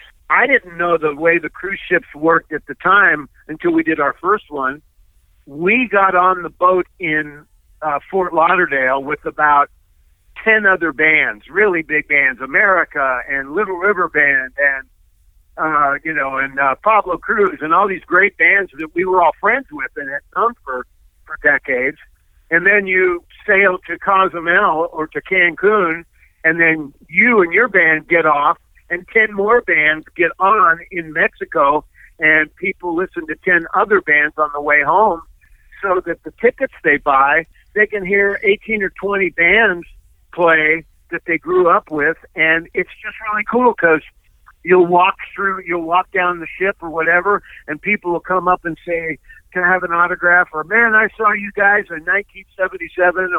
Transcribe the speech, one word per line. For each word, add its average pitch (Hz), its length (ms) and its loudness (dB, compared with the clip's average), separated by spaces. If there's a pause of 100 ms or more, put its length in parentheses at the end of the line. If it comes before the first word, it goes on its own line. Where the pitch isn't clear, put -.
(320)
I 196 140 2
didn't 180 320 -2
know 170 200 0
the 151 180 -2
way 170 240 2
the 151 100 -10
cruise 190 300 -12 (100)
ships - 240 0
worked 165 400 0
at 147 140 -6
the 135 80 -10
time 175 520 2 (200)
until 156 240 -4
we 160 100 2
did 156 180 -2
our 139 220 0
first 196 280 -2
one. 139 300 -6 (680)
We 190 440 -2
got 196 240 2
on 180 280 2
the 156 60 -10
boat 180 360 0 (140)
in, 151 460 -6 (360)
uh, 147 180 -4 (120)
Fort 185 220 -2
Lauderdale 143 680 2
with 147 220 -8
about 147 440 2 (720)
ten 220 240 2
other 170 260 0
bands, 139 560 0
really 180 320 0
big 151 260 -4
bands, 135 340 0
America 147 840 0
and 139 260 -6
Little 190 240 -4
River 180 300 0
Band 139 500 0
and 139 300 -2 (720)
uh, 147 440 0
you 160 100 -8
know, 135 240 -4
and, 135 220 -6
uh, 135 240 0
Pablo 196 340 0
Cruz 196 440 -2
and 156 120 -2
all 196 140 2
these 180 180 -8
great 185 320 0
bands 185 400 2
that 156 180 -10
we 175 100 0
were 185 160 2
all 160 180 4
friends 240 320 -2
with 135 260 -10
and 139 120 -10
had 143 120 -10 (140)
known 226 180 -2 (100)
for, 127 220 -8 (400)
for 156 180 -16
decades. 139 540 -2 (520)
And 170 160 0
then 202 220 2
you 185 360 0 (220)
sail 196 320 2 (100)
to 170 120 -8
Cozumel 175 920 0
or 160 160 -6
to 147 140 -10
Cancun, 180 800 0 (400)
and 160 160 0
then 160 340 0 (160)
you 214 320 2
and 170 120 0
your 233 140 2
band 160 400 0
get 165 180 2
off, 151 320 2 (320)
and 175 200 -10
ten 214 240 0
more 208 280 2
bands 156 440 -2 (100)
get 170 240 0
on 185 400 4 (120)
in 165 220 -10
Mexico, 160 720 0 (320)
and 156 380 2
people 180 400 -6
listen 170 320 -6
to 151 80 -8 (100)
ten 175 300 0
other 202 260 0
bands 151 360 0
on 151 180 0
the 147 60 -6
way 147 200 2
home, 170 400 2 (600)
so 185 240 -2
that 170 180 -8
the 156 80 -14 (100)
tickets 254 320 -2 (100)
they 147 140 2
buy, 143 480 2 (300)
they 208 100 2
can 202 200 -6
hear 202 380 0
eighteen 214 380 -2
or 185 80 -4 (100)
twenty 196 300 -2
bands 175 560 0 (480)
play 160 520 0 (260)
that 170 160 -8
they 165 100 -2
grew 180 320 0
up 196 220 0
with. 156 260 -2 (180)
And 165 380 0
it's 185 160 -6 (140)
just 208 120 -12 (160)
really 208 200 -4
cool 240 220 2
'cause 160 280 2 (600)
you'll 175 240 4
walk 180 280 2 (200)
through, 190 300 -4
you'll 170 180 -6
walk 175 280 -2
down 180 280 -2
the 156 80 -12 (100)
ship 196 240 -4
or 170 80 -12
whatever, 170 540 0 (240)
and 151 140 -10
people 196 300 -4
will 165 80 -2
come 180 280 -4
up 180 180 0
and 160 200 -8
say, 165 320 -6 (360)
"Can 180 100 -4
I 180 40 4
have 180 160 0
an 175 100 -6
autograph?" 175 600 2
Or, 151 100 -6
"Man, 220 320 0
I 214 120 4 (100)
saw 214 140 0
you 202 240 -6
guys 202 340 2
in 160 160 -12
nineteen 196 400 -6 (120)
seventy-seven," 180 800 -2